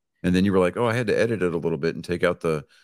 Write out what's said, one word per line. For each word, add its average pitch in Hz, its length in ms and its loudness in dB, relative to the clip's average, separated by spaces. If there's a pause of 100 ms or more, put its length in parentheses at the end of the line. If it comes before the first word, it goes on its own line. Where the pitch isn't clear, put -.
(240)
And 90 120 2
then 92 80 4
you 101 80 2
were 95 80 4
like, 90 160 2
"Oh, 117 120 0
I 113 60 0
had 120 140 -2
to - 100 2
edit 110 240 0
it 90 120 0
a 85 40 -2
little 82 200 -2
bit 78 180 -2
and 82 80 -10
take 87 220 -6
out 87 160 0
the, 78 240 -2 (180)